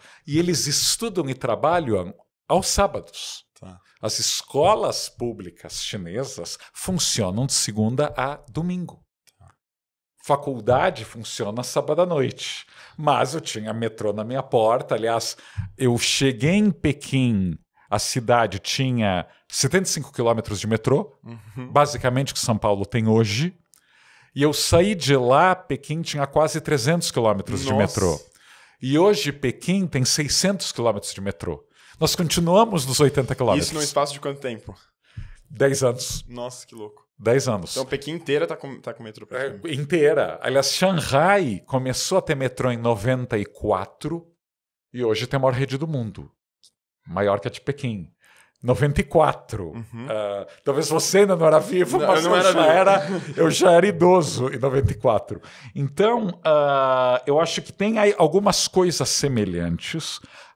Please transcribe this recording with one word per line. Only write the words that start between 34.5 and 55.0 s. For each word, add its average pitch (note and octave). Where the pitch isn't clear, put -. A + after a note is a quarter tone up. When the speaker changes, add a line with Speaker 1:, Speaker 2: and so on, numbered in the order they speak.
Speaker 1:
Dez C3+
anos. -
Speaker 2:
Nossa, B2
que A#2
louco. -
Speaker 1:
Dez B2+
anos. G2
Speaker 2:
Então C3
Pequim C3+
inteira D#3
tá D#3+
com, C3+
tá A#2
com -
metrô A2
Speaker 1:
É, -
Speaker 2:
praticamente. E3
Speaker 1:
inteira. D3
Aliás, C3+
Shanghai E3+
começou C3
a C3+
ter D3+
metrô B2+
em A#2
noventa A#2
e G#2
quatro A2+
e B2
hoje A2+
tem C#3
a -
maior C3
rede C3+
do D#3+
mundo. A2
Maior G2+
que -
a -
de -
Pequim. A2+
Noventa C#3+
e F#3+
quatro. B2+
Speaker 2:
Uhum. A#2
Speaker 1:
Ah, G2+
talvez C#3+
você D#3+
ainda G3
não E3
era D#3
vivo, F3+
Speaker 2:
Não, D3
Speaker 1:
mas E3
Speaker 2:
eu F3
não F3+
Speaker 1:
eu F3+
Speaker 2:
era F#3
Speaker 1:
já F3
Speaker 2:
vivo. E3
Speaker 1:
era, D3+
eu E3
já E3+
era F3
idoso E3
em C3+
noventa B2+
e -
quatro. G#2+